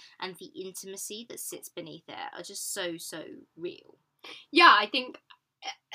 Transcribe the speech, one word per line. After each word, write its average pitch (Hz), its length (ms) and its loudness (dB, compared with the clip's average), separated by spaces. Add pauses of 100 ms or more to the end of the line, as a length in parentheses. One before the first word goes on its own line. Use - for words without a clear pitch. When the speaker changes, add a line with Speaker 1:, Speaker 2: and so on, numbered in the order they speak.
(200)
Speaker 1:
and 185 160 -8
the - 100 -14
intimacy 190 840 -10
that - 120 -12
sits - 280 -10
beneath 165 400 -12
it - 60 -10 (220)
are - 60 -8
just - 320 -6
so, 175 220 -2
so 165 280 -8 (320)
real. - 420 -10 (540)
Speaker 2:
Yeah, 285 260 12
I 214 80 4
think, 254 320 -2 (460)
uh, - 60 -6 (240)